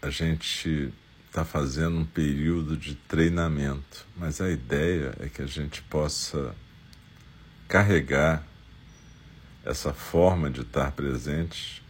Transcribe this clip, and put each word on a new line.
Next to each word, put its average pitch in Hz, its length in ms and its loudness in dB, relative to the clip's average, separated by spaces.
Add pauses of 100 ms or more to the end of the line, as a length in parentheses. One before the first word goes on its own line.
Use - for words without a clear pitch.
a 71 100 -6
gente 78 800 -2 (380)
tá 82 120 0
fazendo 78 540 0
um 80 80 2
período 78 720 0
de - 160 -8
treinamento, 78 1120 0 (100)
mas 80 240 -6
a 92 120 0
ideia 71 680 0
é - 80 -8
que - 140 -10
a 69 60 -4
gente 73 340 -8
possa 73 760 -4 (1120)
carregar 78 800 4 (1200)
essa 73 260 -2
forma 85 560 4
de 65 140 -4
estar 69 300 -2
presente 73 1000 -4